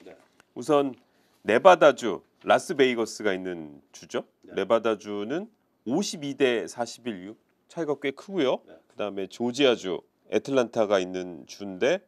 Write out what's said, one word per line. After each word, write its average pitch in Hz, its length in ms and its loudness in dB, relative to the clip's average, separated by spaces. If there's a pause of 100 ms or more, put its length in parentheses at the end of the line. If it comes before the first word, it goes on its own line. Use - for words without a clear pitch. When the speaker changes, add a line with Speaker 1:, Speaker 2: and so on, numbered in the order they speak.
Speaker 1:
네. 90 120 -20 (380)
Speaker 2:
우선 139 400 0 (480)
네바다주, 127 800 4 (240)
라스베이거스가 113 880 2
있는 85 480 -8 (100)
주죠. - 340 -10 (180)
Speaker 1:
네. - 120 -20
Speaker 2:
네바다주는 107 960 -2 (380)
오십이 143 500 -4
대 120 320 2
사십일, 117 680 -10 (340)
차이가 147 320 -6
꽤 139 120 -4
크고요. 165 540 -2
Speaker 1:
네. - 120 -20 (100)
Speaker 2:
그다음에 98 380 -8
조지아주, 120 760 0 (320)
애틀란타가 110 680 2
있는 90 460 -8
주인데 101 600 -4